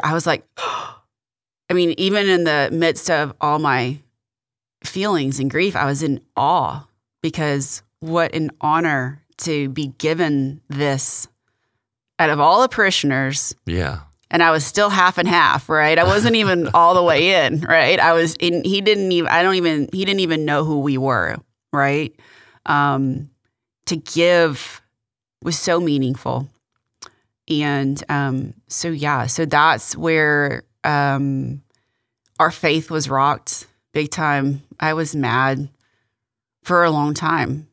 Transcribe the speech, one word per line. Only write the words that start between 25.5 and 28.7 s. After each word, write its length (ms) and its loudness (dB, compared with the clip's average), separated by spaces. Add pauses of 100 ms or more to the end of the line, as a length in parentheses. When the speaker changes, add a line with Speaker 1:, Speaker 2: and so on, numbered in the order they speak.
Speaker 1:
so 220 0
meaningful. 680 -2 (1000)
And, 600 -2
um, 460 -4 (140)
so, 200 -8